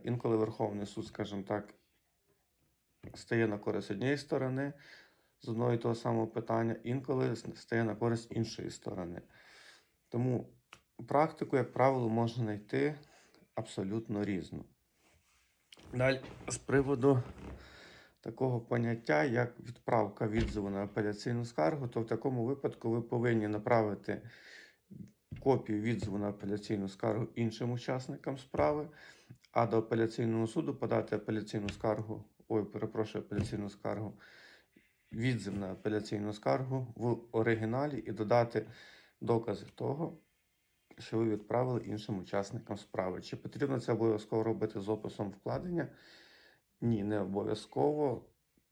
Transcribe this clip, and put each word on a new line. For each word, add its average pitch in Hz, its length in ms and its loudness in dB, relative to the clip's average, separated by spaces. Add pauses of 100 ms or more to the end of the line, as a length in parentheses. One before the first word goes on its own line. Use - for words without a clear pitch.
Інколи 120 320 2
Верховний 107 500 0
суд, 104 200 -8
скажімо 104 360 -6
так, 104 320 -4 (1400)
стає 117 340 2
на 104 100 -2
користь 98 320 -2
однієї 123 280 0
сторони 135 540 -2 (680)
з - 80 -10
одного 120 240 2
і 117 60 2
того 117 160 0
самого 113 320 0
питання, 113 580 0
інколи 131 480 0
с-, 95 240 -8
стає 117 280 0
на 110 100 0
користь 117 380 0
іншої - 380 -2
сторони. 90 520 -8 (840)
Тому 123 400 0 (600)
практику, 151 480 2
як 123 160 2
правило, 127 360 6
можна 117 360 2
знайти 131 500 0 (600)
абсолютно 104 680 -2
різну. 95 400 -4 (1300)
Далі, 131 260 4 (280)
з 120 100 -6
приводу 131 640 6 (960)
такого 123 400 -2
поняття, 117 640 2
як 120 360 0
відправка 110 680 0
відзиву 104 420 0
на 98 140 0
апеляційну 104 600 -2
скаргу, 147 440 0
то 120 120 -2
в 113 60 -2
такому 120 380 0
випадку 123 460 -2
ви 117 120 2
повинні 117 460 2
направити 104 760 2 (1160)
копію 131 400 2
відзиву 104 380 0
на 104 100 -2
апеляційну 101 600 -4
скаргу 110 460 -2
іншим 117 380 -2
учасникам 135 640 -6
справи, 151 500 0 (640)
а 117 140 4
до 110 120 4
апеляційного 113 680 2
суду 139 280 -2
подати 113 420 0
апеляційну 104 520 -2
скаргу, 107 560 -2 (240)
ой, 110 160 2
перепрошую, 107 600 -4
апеляційну 101 460 -2
скаргу, 104 480 -6 (960)
відзив 107 460 -2
на 95 140 -4
апеляційну 104 600 -2
скаргу 131 540 0 (100)
в 117 220 0 (140)
оригіналі 113 760 2
і 117 60 -6
додати 110 540 4 (540)
докази 113 540 0
того, 156 440 -4 (840)
що - 180 -2
ви 113 100 4
відправили 117 560 0
іншим 104 340 -4
учасникам 101 600 -4
справи. 92 440 -4
Чи - 140 -8
потрібно 131 440 -2
це 127 120 0
обов'язково 110 500 2
робити 107 380 -2
з 98 80 -8
описом 104 420 -2
вкладення? 139 580 -4 (920)
Ні, 113 240 2
не 104 160 0
обов'язково, 117 1040 0 (480)